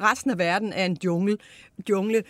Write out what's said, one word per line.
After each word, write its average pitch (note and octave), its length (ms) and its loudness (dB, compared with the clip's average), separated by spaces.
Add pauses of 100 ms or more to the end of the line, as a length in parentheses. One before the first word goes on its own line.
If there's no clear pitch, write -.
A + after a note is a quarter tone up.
resten A3 300 0
af G3+ 80 0
verden F3+ 340 0
er F#3 140 -2
en F3+ 180 -2
jungle. F#3 320 0 (540)
jungle. G#3 400 2